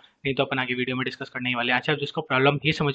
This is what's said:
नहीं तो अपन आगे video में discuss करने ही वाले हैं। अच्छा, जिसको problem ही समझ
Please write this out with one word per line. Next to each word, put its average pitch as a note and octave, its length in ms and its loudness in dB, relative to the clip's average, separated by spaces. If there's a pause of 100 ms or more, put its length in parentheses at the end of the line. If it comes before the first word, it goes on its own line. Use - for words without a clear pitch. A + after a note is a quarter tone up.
(260)
नहीं C#3 100 0
तो C#3 80 2
अपन C3+ 160 -2
आगे B2+ 140 -2
video B2 220 -2
में B2+ 100 0
discuss B2+ 240 -8
करने B2 200 -6
ही B2 60 0
वाले A#2+ 160 0
हैं। B2+ 80 4
अच्छा, D3+ 160 0
जिसको C#3+ 260 -4
problem C#3 440 4
ही D#3 80 4
समझ C#3+ 220 0